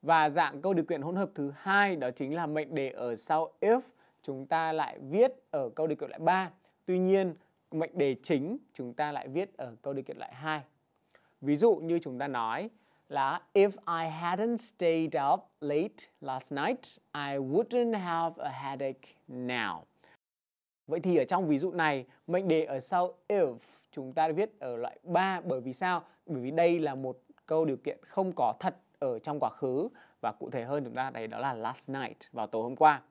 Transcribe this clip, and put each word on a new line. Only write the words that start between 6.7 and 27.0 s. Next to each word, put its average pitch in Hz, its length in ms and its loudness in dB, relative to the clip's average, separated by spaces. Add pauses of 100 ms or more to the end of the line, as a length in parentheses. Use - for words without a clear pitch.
Tuy 185 140 0
nhiên, 185 360 4 (360)
mệnh 160 260 -4
đề 139 260 4
chính 160 340 0 (160)
chúng 123 200 -10
ta 147 180 -4
lại 139 160 -8
viết 175 300 -6
ở 120 240 -12
câu 139 120 -8
điều 139 100 -6
kiện 139 140 -12
loại - 160 -14
hai. 151 280 -6 (800)
Ví 147 140 2
dụ 196 200 6
như 165 240 -2
chúng 131 200 -8
ta 143 80 -2
nói 127 420 -2 (400)
là 135 320 -2 (120)
"If 202 160 8
I 165 420 -4 (100)
hadn't 202 360 0
stayed 165 580 0 (180)
up 196 60 2 (220)
late 151 340 0 (260)
last 131 320 -8
night, 190 300 -2 (300)
I 143 240 -4
wouldn't 226 640 0
have 165 440 -2
a 139 60 -4
headache 135 600 -6 (180)
now." 123 540 -2 (1040)
Vậy 160 120 0
thì 180 180 4
ở 135 80 6
trong 180 220 0
ví 147 100 4
dụ 175 140 -2
này, 151 340 2 (220)
mệnh 185 200 0
đề 160 180 4
ở 135 140 -4
sau 180 340 0 (140)
if 165 300 2 (340)
chúng 131 220 -10
ta 160 160 4
viết 202 300 -2
ở 127 180 -6
loại - 260 -8
ba, 180 380 0
bởi 131 200 -2
vì 127 120 -8
sao? 180 300 0 (220)
Bởi 135 160 -6
vì 131 100 -4
đây 170 280 6
là 147 160 -2
một 131 240 -6 (260)